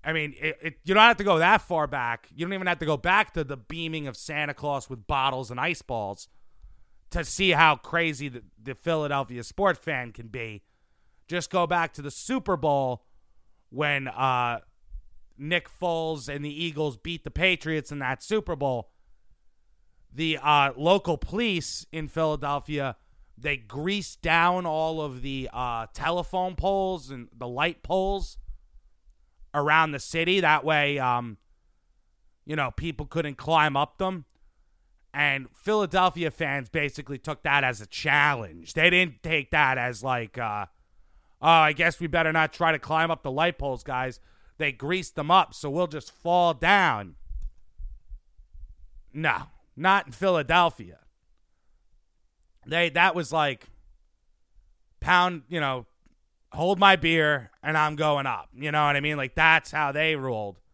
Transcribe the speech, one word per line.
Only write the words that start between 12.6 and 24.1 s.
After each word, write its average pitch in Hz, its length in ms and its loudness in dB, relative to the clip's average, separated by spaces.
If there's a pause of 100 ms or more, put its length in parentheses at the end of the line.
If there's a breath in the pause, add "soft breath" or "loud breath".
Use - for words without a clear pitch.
when, 139 380 -2
uh, 123 540 0 (760)
Nick 160 320 -4
Foles 160 640 -4
and 143 100 -6
the 147 200 -6
Eagles 151 340 -2
beat 165 260 -10
the 151 60 -12
Patriots 160 640 -2
in 147 80 -8
that 131 240 -4
Super 208 320 -2
Bowl. 131 340 -4 (1200)
The, 156 280 -2
uh, 143 340 6
local 175 420 2
police 202 720 -4
in 160 160 -8
Philadelphia, 143 880 -4 (420)
they 139 200 -4
greased 147 640 -6